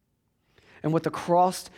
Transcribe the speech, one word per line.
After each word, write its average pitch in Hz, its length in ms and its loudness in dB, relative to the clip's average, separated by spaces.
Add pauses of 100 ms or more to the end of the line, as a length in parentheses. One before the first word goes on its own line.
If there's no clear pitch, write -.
(840)
And 151 100 0
what 160 100 0
the 156 80 -4
cross 180 680 0